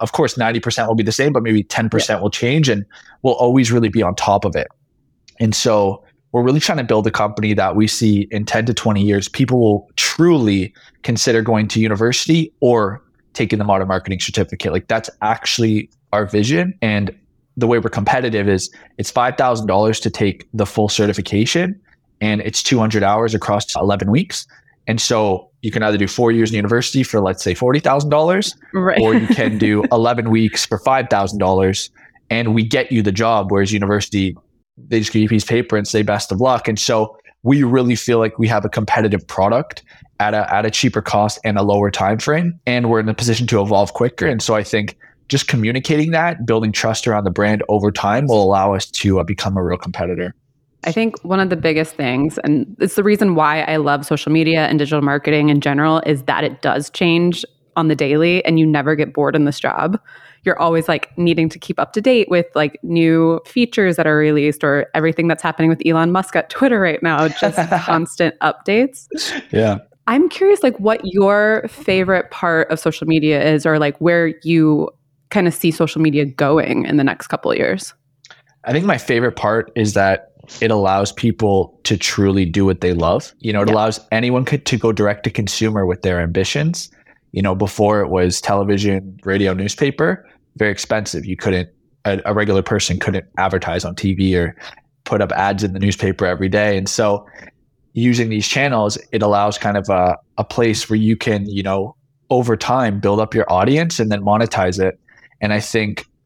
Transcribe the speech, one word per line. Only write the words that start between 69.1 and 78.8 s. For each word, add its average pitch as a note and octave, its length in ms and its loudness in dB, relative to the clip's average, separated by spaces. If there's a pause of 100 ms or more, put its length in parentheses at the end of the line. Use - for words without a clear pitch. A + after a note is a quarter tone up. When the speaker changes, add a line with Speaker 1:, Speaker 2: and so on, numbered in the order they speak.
Speaker 1:
Yeah. G#2+ 260 2 (280)
Speaker 2:
I'm C#4+ 220 2
curious, G4 360 2
like, C4 180 2
what G#3+ 240 2
your G3+ 640 2
favorite F#3+ 600 0
part E3 400 0
of D#3+ 80 -2
social D#3 300 -4
media D3+ 340 2
is, D3+ 240 2
or, D#3 140 2
like, D3 200 0
where E3+ 340 2 (100)
you D#3 460 2 (400)
kinda F3+ 200 2
see E3 220 0
social D#3+ 300 -2
media D3 240 2
going C#3+ 600 0
in - 120 0
the C#3 80 2
next - 220 -4
couple - 240 -2
of - 60 0
years. - 360 -2 (720)
Speaker 1:
I B2 80 -4
think D#3+ 120 0